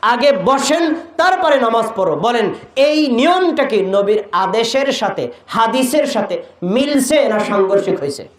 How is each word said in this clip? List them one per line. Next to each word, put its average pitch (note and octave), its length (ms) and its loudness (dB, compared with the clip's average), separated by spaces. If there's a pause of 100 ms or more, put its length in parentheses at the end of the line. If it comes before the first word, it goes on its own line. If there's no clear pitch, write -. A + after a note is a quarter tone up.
আগে B3 300 2
বসেন, D4 600 0 (220)
তারপরে E4 440 2
নামাজ A3+ 260 0 (100)
পড়ো।" F3 200 0
বলেন, G#3+ 380 0 (220)
এই D4+ 300 2
নিয়মটা D#4 580 2
কি G#3 180 0
নবীর G3+ 400 0 (100)
আদেশের A3+ 600 0
সাথে, E3 380 -4 (160)
হাদিসের B3+ 600 0
সাথে F#3 360 -4 (200)
মিলছে C4+ 680 0
না G#3+ 100 0
সাংঘর্ষিক G3 640 0
হয়েছে? C#3 280 -8 (100)